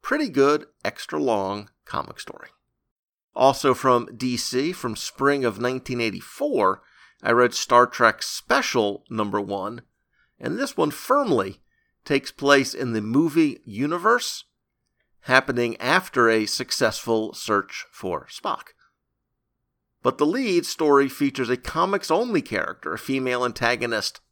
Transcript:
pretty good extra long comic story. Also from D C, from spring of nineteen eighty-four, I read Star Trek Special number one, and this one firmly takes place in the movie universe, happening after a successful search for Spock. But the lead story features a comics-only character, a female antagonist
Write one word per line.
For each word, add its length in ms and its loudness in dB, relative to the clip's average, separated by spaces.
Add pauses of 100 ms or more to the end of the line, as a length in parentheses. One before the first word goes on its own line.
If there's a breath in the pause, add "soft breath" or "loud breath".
pretty 260 -2
good 380 2 (180)
extra 340 -6
long 520 -2 (160)
comic 340 -10
story. 280 -16 (840)
Also 380 4
from 420 0
D 220 -4
C, 360 -2
from 240 -8
spring 500 -2
of 120 -2
nineteen 420 -4
eighty-four, 840 -2 (400 soft breath)
I 80 0
read 240 4
Star 320 4
Trek 360 0
Special 840 -2
number 320 -4
one, 420 -8 (560)
and 200 -6
this 180 -6
one 140 0
firmly 720 0 (420)
takes 260 -2
place 440 4
in 180 -4
the 80 -2
movie 640 2
universe, 800 -2 (760)
happening 600 2
after 480 2
a 160 2
successful 880 -2
search 580 -2
for 360 -8
Spock. 480 -10 (1300)
But 160 -2
the 80 4
lead 400 0
story 420 4
features 400 -2
a 80 2
comics-only 840 -2
character, 500 -6
a 60 -6
female 440 -2
antagonist 800 -2 (120)